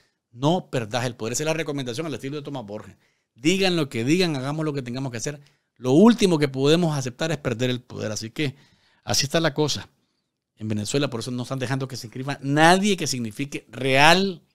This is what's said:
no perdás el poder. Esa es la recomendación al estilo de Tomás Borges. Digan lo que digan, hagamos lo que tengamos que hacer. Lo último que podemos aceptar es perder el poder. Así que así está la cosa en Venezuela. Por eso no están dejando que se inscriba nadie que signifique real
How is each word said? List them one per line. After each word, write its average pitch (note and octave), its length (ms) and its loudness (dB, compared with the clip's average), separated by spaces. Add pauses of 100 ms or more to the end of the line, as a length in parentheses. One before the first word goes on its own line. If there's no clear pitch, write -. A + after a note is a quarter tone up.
(320)
no D3 380 0
perdás A#2+ 360 -4
el A#2+ 100 -6
poder. A2 180 -6
Esa - 80 -4
es D#3 60 -6
la D#3+ 60 0
recomendación C#3+ 520 -6
al D3 80 -8
estilo C3+ 220 -10
de C#3+ 80 -10
Tomás C3 240 -12
Borges. G#2 280 -14 (380)
Digan F3+ 420 2
lo D3+ 140 -2
que A2+ 140 -4
digan, E3 320 2
hagamos C#3+ 280 -4
lo D3+ 100 -4
que C3+ 100 -6
tengamos B2+ 280 -8
que A#2 60 -8
hacer. D3 240 -8 (340)
Lo B2+ 160 -2
último F#3+ 460 6
que D3 100 2
podemos D3 480 2
aceptar C3+ 360 -4
es D3 80 -4
perder B2 320 -2
el B2 100 -6
poder. G#2+ 300 -8
Así G#2+ 180 -8
que C#3 260 -6 (480)
así A#2+ 220 0
está E3 140 0
la D#3 160 0
cosa D3 340 -2 (680)
en A2 120 -10
Venezuela. G#2+ 420 -2
Por A2+ 120 -8
eso B2+ 100 -10
no B2 100 -6
están C3+ 160 -8
dejando C3 300 -4
que B2 100 -12
se - 80 -14
inscriba C3 380 -10
nadie F3 520 4
que E3 120 -4
signifique C#3 640 -6
real D3+ 720 4 (120)